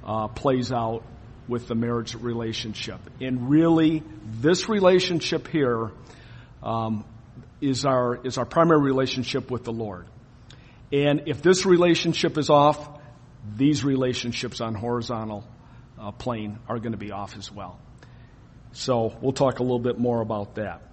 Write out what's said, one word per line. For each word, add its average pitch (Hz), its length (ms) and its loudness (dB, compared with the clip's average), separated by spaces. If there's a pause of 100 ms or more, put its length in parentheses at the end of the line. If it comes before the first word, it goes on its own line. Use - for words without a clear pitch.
uh, 107 240 -4
plays 127 440 0
out 113 320 -4 (440)
with 117 200 -4
the 117 80 -4
marriage 117 400 -2
relationship. 113 840 -6 (200)
And 127 300 -4
really, 160 540 4 (200)
this 123 460 0
relationship 180 800 2
here, 120 440 0 (680)
um, 113 440 -4 (540)
is 135 260 -2
our, 123 380 2
is 127 140 -6
our 123 80 -2
primary 165 360 4
relationship 131 680 0
with 120 140 -4
the 117 100 -6
Lord. 101 320 -8 (880)
And 143 340 2
if 151 160 -4
this 185 240 6
relationship 170 720 4
is 151 140 2
off, 147 360 6 (680)
these 139 280 2
relationships 127 760 -2
on 113 140 -4
horizontal, 110 680 -6 (560)
uh, 104 120 -10
plane 110 560 -6
are 117 120 -4
gonna 113 180 -6
be 101 140 -10
off 101 260 -12
as 98 140 -14
well. 95 280 -14 (960)
So 113 480 -2
we'll 131 100 0
talk 135 280 0
a 127 40 0
little 123 160 0
bit 120 180 -2
more 120 220 0
about 107 360 -6
that. 98 260 -8 (120)